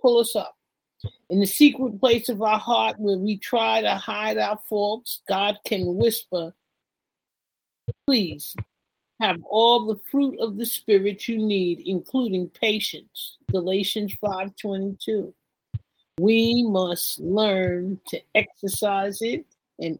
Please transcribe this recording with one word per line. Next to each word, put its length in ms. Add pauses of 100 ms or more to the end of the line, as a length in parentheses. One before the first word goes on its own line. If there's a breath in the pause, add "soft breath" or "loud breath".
pull 180
us 160
up. 220 (720 loud breath)
In 100
the 60
secret 540
place 280
of 140
our 180
heart 400
where 180
we 200
try 440
to 140
hide 420
our 300
faults, 600
God 340
can 320
whisper, 580 (1500)
"Please 480 (680)
have 160 (120)
all 360
the 160 (100)
fruit 280
of 180
the 80
Spirit 640
you 80
need, 500
including 640
patience." 880 (120)
Galatians 680
five 380
twenty-two. 760 (840)
We 440
must 580
learn 880
to 120 (140)
exercise 840
it, 240 (340)
and 200